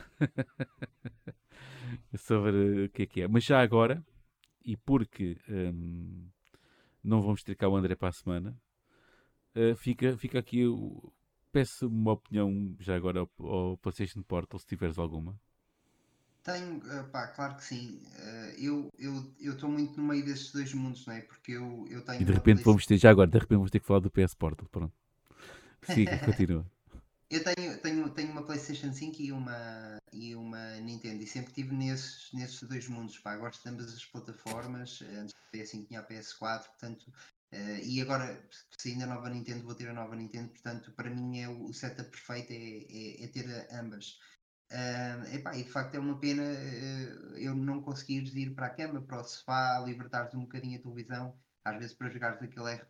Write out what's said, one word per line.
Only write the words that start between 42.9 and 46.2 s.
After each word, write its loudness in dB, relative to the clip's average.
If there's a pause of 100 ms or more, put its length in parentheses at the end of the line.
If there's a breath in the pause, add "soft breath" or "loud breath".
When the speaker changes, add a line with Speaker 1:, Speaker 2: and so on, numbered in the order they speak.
Speaker 2:
é -10
ter -10
a, -12
ambas. -14 (540 soft breath)
Ah, -6 (100)
epá, -8
e -6
de -18
facto -6
é -6
uma -4
pena, 0